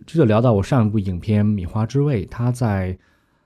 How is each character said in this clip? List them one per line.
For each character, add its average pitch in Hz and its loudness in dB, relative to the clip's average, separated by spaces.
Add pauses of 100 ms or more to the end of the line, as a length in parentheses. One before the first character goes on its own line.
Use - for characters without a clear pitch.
这 160 -2
就 147 6
聊 107 4
到 120 4
我 98 2
上 117 2
一 104 0
部 107 -2
影 92 -4
片 104 0
《米 101 -2
花 107 -4
之 139 -2
味》， 135 -2
它 120 -2
在 101 -2 (500)